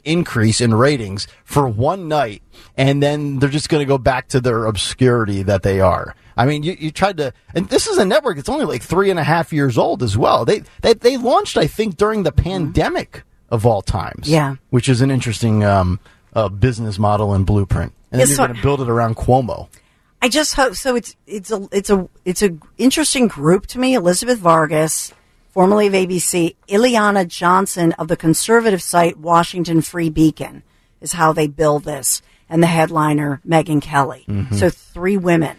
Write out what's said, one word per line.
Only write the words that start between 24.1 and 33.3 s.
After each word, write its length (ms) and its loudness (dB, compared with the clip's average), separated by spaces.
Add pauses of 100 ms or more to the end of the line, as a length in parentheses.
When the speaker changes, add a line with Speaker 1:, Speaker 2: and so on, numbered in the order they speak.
Speaker 2:
Vargas, 720 0 (380)
formerly 360 4
of 80 0
A 120 2
B 120 -2
C, 380 -2 (120)
Ileana 600 2
Johnson 640 0
of 160 -8
the 80 -2
conservative 680 2
site 360 0
Washington 640 0
Free 280 -6
Beacon 520 -2 (380)
is 120 -8
how 200 2
they 140 -2
bill 320 0
this, 440 -6 (260)
and 140 2
the 40 6
headliner, 800 0